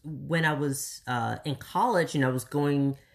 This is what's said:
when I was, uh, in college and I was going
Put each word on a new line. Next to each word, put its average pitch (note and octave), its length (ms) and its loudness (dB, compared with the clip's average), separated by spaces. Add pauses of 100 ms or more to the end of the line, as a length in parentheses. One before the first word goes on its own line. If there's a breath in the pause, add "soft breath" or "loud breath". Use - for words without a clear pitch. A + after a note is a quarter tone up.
when D#3 420 -2
I D#3 80 4
was, C#3+ 540 -4
uh, A#2 360 -2
in C#3+ 120 -4
college F#3+ 580 2
and C#3+ 100 2
I C3 60 4
was B2+ 160 -2
going C#3+ 520 2 (180 soft breath)